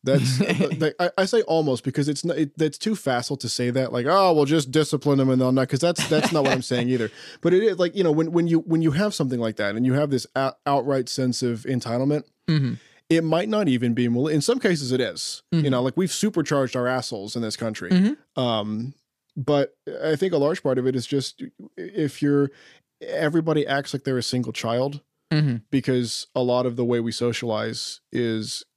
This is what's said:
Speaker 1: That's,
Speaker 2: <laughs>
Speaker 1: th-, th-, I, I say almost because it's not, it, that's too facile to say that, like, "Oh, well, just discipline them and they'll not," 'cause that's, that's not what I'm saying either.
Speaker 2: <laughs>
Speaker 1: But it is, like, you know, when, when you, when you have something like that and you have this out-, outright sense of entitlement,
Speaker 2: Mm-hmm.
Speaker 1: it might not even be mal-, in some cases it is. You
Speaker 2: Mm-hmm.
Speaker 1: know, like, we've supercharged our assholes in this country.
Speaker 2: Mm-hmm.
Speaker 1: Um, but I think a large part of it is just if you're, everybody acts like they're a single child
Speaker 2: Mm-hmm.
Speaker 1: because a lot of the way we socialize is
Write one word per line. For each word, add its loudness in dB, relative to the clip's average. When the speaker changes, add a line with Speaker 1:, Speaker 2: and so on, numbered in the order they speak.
Speaker 1:
That's, 2
Speaker 2:
<laughs> -
Speaker 1:
th-, 0
th-, 0
I, 2
I 4
say 2
almost 0
because 0
it's -4
not, -2
it, -2
that's 0
too -2
facile -2
to -8
say -2
that, -2
like, -2
"Oh, 4
well, 6
just 2
discipline 2
them 4
and 4
they'll 2
not," 2
'cause 0
that's, 0
that's 2
not 2
what 2
I'm -2
saying -2
either. 0
Speaker 2:
<laughs> -20
Speaker 1:
But 4
it 4
is, 0
like, 0
you 2
know, 4
when, 2
when 2
you, 4
when 0
you 2
have 0
something -2
like -2
that -2
and 0
you 4
have 2
this -2
out-, -2
outright 0
sense -2
of -2
entitlement, -2
Speaker 2:
Mm-hmm. 0
Speaker 1:
it 4
might 0
not 0
even 2
be 0
mal-, 0
in 2
some 0
cases 0
it 0
is. -6
You 2
Speaker 2:
Mm-hmm. 2
Speaker 1:
know, 2
like, -2
we've 0
supercharged 0
our 0
assholes -4
in -4
this -4
country. -6
Speaker 2:
Mm-hmm. 0
Speaker 1:
Um, -2
but 0
I 0
think 0
a 2
large 0
part 0
of -2
it 0
is -2
just -4
if -4
you're, 2
everybody 0
acts -2
like -6
they're 0
a -2
single -2
child -2
Speaker 2:
Mm-hmm. 2
Speaker 1:
because -2
a 0
lot 2
of -4
the 0
way 0
we -4
socialize -4
is -4